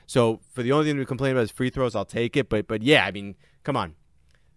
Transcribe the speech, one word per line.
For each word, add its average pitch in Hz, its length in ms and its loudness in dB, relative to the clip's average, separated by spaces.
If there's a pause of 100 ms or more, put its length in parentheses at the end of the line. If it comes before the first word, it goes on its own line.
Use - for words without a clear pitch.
So, 117 320 2 (140)
for 123 100 -6
the 120 80 0
only 151 180 2
thing 147 80 -2
to 131 80 -4
complain 131 280 -2
about 123 100 2
is 104 80 -2
free 127 180 -2
throws, 123 260 -2
I'll 101 100 -4
take 117 320 -4
it. 131 120 0
But, 107 160 0
but 110 160 -4
yeah, 123 240 6
I 101 60 -2
mean, 101 240 -10 (280)
come 139 120 -4
on. 90 180 -4 (640)